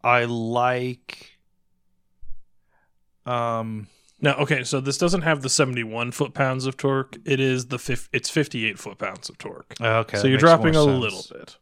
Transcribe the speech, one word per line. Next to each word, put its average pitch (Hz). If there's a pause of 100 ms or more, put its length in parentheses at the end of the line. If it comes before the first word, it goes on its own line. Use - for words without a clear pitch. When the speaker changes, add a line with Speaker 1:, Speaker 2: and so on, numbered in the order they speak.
Speaker 1:
I 120
like, 123 (1900)
um, 113 (340)
Speaker 2:
Now, 143
okay, 139
so 135
this 135
doesn't 175
have 151
the 131
seventy-one 120
foot-pounds 131
of 131
torque. 135
It 139
is 131
the 123
fif-, -
it's -
fifty-eight 113
foot-pounds 98
of -
torque. -
Speaker 1:
Okay, 113
Speaker 2:
So 104
Speaker 1:
that 135
Speaker 2:
you're 131
Speaker 1:
makes 131
more 165
Speaker 2:
dropping 160
a 151
Speaker 1:
sense. 135
Speaker 2:
little 98 (140)
bit. -